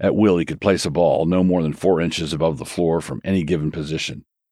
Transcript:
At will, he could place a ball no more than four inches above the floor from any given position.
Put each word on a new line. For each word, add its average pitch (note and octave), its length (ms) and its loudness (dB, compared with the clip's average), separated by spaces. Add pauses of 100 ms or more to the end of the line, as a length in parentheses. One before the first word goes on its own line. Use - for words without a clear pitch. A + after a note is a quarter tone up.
At G2+ 160 0
will, G2 240 6
he E2 60 0
could D2+ 160 -6
place G2 220 2
a F2+ 60 -2
ball E2 380 2
no F#2 160 2
more F2+ 180 2
than D2+ 120 -2
four E2+ 280 2
inches E2 320 -4
above D#2+ 240 0
the - 80 -10
floor E2 360 -2
from C2+ 220 -10
any F#2+ 200 0
given D2+ 280 -2
position. D2+ 540 -8 (260)